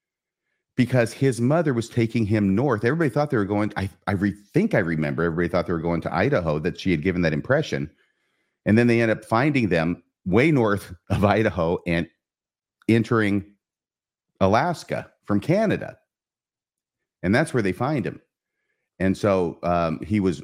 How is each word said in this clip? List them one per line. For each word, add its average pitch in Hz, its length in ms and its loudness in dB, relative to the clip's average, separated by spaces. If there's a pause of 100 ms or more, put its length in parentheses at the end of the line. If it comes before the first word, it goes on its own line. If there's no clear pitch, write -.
(760)
because 120 360 2
his 127 280 0
mother 151 320 0
was 117 160 -4
taking 113 380 0
him 101 280 2
north. 117 300 0
Everybody 147 260 0
thought 147 200 -2
they 135 60 0
were 104 80 0
going, 104 320 -2
I, 98 120 -4 (180)
I 98 60 -2
re-, 98 240 0 (160)
think 202 220 0
I 120 60 4
remember 78 420 -2
everybody 85 260 0
thought 85 180 -2
they 85 60 -4
were 82 60 -2
going 82 240 -2
to - 120 -6
Idaho, 87 440 0
that 80 220 -6
she 95 100 -2
had 78 120 0
given 90 200 0
that 80 100 0
impression. 78 580 -4 (760)
And 101 100 4
then 120 100 6
they 117 140 4
end 113 100 2
up - 140 -4
finding 127 440 0
them 85 340 0 (220)
way 117 260 4
north 107 420 0 (160)
of 101 160 0
Idaho 98 640 2
and 85 220 0 (800)
entering 107 560 2 (960)
Alaska 120 680 0 (140)
from 101 160 0
Canada. 196 560 -2 (1300)
And 92 120 0
that's 156 200 0
where 120 80 0
they 95 100 0
find 127 320 -4
him. - 160 -8 (760)
And 92 180 0
so, 95 460 0
um, 85 380 0
he 104 200 -2
was, 92 240 0